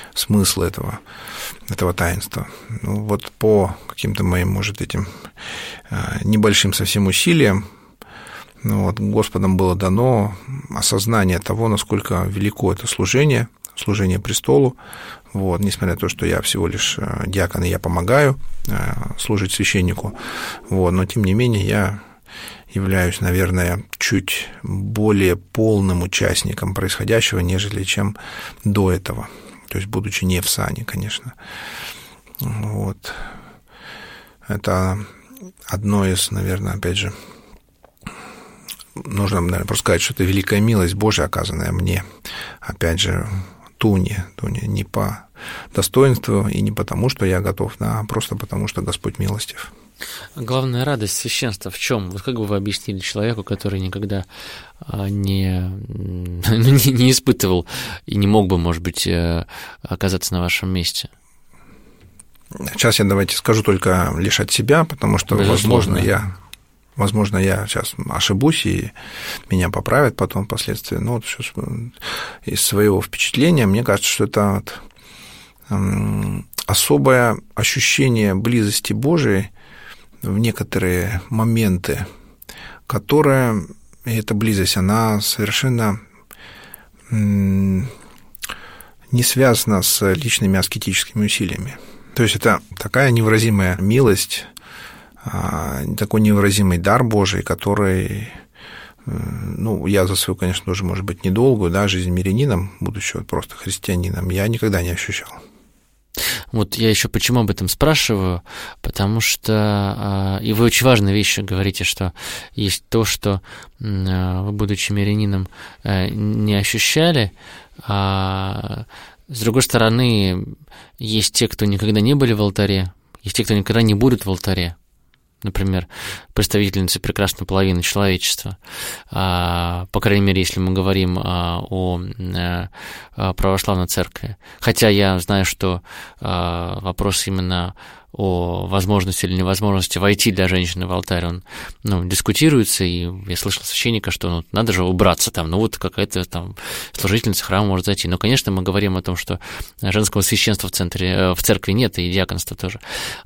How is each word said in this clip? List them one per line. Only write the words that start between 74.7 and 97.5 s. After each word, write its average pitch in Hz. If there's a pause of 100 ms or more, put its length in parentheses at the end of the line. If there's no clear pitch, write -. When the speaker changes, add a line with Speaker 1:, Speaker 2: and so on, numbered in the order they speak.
Speaker 1:
м, 101 (180)
особое 127 (160)
ощущение 113
близости 107
Божией 113 (720)
в 98
некоторые 92
моменты, 107 (800)
которое, 135 (420)
и 113
эта 110
близость, 104
она 104
совершенно, 107 (1080)
м, 98 (1200)
не 123
связана 113
с -
личными 95
аскетическими -
усилиями. 101 (380)
То 123
есть 110
это 107 (180)
такая 131
невыразимая 110
милость, 107 (800)
а, 80 (140)
такой 107
невыразимый 101
дар 101
Божий, 98
который, 101 (800)